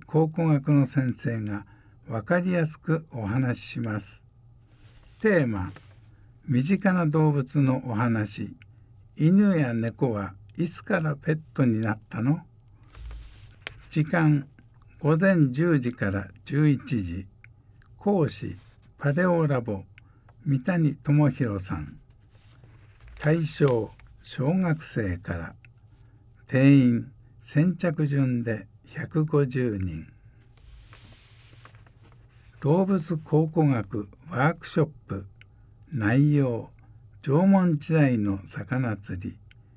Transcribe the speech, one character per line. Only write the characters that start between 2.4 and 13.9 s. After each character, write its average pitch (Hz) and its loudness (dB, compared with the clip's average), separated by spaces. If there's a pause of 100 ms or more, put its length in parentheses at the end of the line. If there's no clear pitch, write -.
や 170 0
す 156 -14
く 160 -4
お 110 -8
話 117 -2
し - -18
し - -10
ま 107 -4
す。 - -14 (1000)
テ 196 4
ー 123 0
マ、 98 -4 (760)
身 131 0
近 185 0
な 175 0
動 156 2
物 143 -2
の 131 2
お 117 -6
話。 110 -2 (640)
犬 190 4
や 127 0
猫 117 -2
は 101 -6 (220)
い 160 -2
つ - -16
か 190 -2
ら 156 -2
ペ 151 -4
ッ 156 -4 (140)
ト 139 2
に 110 2
な 110 -2
っ - -8 (100)
た - -8
の？ 143 0 (1500)
時 156 0